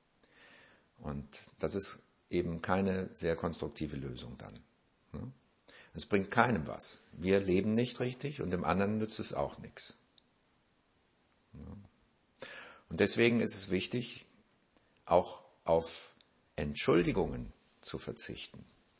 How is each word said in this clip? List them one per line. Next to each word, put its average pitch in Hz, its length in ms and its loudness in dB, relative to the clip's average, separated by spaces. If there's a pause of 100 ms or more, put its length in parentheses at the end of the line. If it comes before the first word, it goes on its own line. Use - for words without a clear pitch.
(1000)
Und - 600 -8
das 82 160 -2
ist - 280 -2 (260)
eben 87 320 -2
keine 95 520 0
sehr 82 220 0
konstruktive 78 640 -6
Lösung 62 400 -10
dann, - 220 -16 (540)
ne? 95 180 -8 (640)
Es - 100 -4
bringt 98 240 2
keinem 92 380 4
was. - 320 -6 (140)
Wir 95 260 4
leben 95 340 4
nicht 123 280 2
richtig 127 400 -4
und 90 100 -2
dem 87 140 -2
anderen 98 320 2
nützt 110 220 -2
es - 140 -2
auch 69 260 -4
nichts. - 360 -14 (1600)
Ja. 78 240 -16 (1120)
Und 82 100 -4
deswegen 117 400 6
ist 110 160 2
es - 160 -2
wichtig, - 540 -2 (800)
auch - 400 2 (180)
auf - 520 2 (420)
Entschuldigungen 76 960 2 (260)
zu - 180 -8
verzichten. - 680 -6 (340)